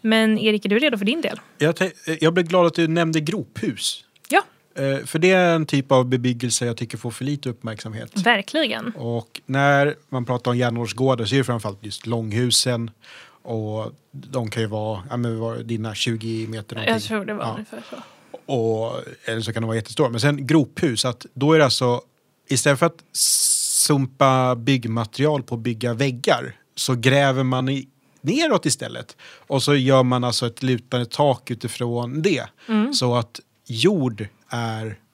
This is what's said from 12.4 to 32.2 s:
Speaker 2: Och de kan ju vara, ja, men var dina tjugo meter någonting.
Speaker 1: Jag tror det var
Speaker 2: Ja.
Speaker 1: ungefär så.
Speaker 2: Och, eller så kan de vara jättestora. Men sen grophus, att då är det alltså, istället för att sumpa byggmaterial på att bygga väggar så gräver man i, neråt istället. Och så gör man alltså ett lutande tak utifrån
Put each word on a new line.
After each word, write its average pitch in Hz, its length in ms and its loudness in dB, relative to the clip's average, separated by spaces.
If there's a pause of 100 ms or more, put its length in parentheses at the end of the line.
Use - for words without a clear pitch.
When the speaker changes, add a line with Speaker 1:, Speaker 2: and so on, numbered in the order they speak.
Speaker 2:
Och 110 460 -6 (200)
de 131 380 -8
kan 113 120 -4
ju 110 60 0
vara, 107 420 -6
ja, 120 80 -6
men 117 220 -4
var 113 180 -4
dina 113 380 -6
tjugo 113 520 -4
meter 110 280 -10
någonting. 113 180 -2
Speaker 1:
Jag 220 100 -2
tror 208 220 -6
det 214 80 -6
var 208 120 -6
Speaker 2:
Ja. 226 80 -4
Speaker 1:
ungefär 220 360 -12
så. 247 60 -14 (500)
Speaker 2:
Och, 113 580 -2 (220)
eller 113 160 -4
så 110 120 -6
kan 113 80 -4
de 113 60 -2
vara 113 100 -2
jättestora. 123 320 0
Men 120 100 -4
sen 143 280 0
grophus, 147 580 2
att 123 280 -6
då 143 200 2
är 160 60 8
det 151 60 8
alltså, 120 360 0 (480)
istället 139 300 2
för 170 60 4
att - 180 -2 (140)
sumpa - 1400 2
byggmaterial 123 880 0
på - 120 -6
att 113 60 -8
bygga 120 320 -4
väggar 127 640 0 (200)
så - 200 0
gräver 131 480 4
man 127 260 0
i, 135 180 -4 (340)
neråt 247 440 2
istället. 120 520 -4 (300)
Och 135 160 0
så 143 120 4
gör 131 280 6
man 123 200 2
alltså 120 240 -2
ett 113 160 -6
lutande 123 420 0
tak 131 460 0
utifrån 120 720 -4